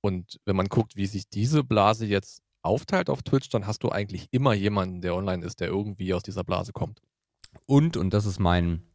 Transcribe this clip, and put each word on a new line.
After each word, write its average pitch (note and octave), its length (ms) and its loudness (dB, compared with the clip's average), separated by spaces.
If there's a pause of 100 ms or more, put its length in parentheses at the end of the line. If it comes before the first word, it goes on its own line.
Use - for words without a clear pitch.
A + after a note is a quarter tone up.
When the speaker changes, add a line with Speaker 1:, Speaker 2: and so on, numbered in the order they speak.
Speaker 1:
Und F#2 440 -4
wenn G2 100 0
man F#2 120 2
guckt, - 280 0
wie G2 120 -2
sich G2 220 -6
diese B2+ 340 2
Blase A2 420 4
jetzt G2+ 360 -2 (200)
aufteilt E3 480 0
auf C3+ 140 -2
Twitch, - 260 0
dann G#2 160 -2
hast G#2+ 180 -6
du - 80 0
eigentlich G2 400 -6
immer B2+ 220 4
jemanden, G2 480 0
der F2 140 -2
online F#2 300 -4
ist, F2 160 -10
der F2 80 -4
irgendwie F#2+ 440 -4
aus F2+ 100 -2
dieser F#2+ 200 -8
Blase F#2 300 -4
kommt. - 280 -8 (640)
Speaker 2:
Und, D#3 320 4
und F#2+ 160 0
das G#2 120 2
ist G2 140 -4
mein F2 440 2 (100)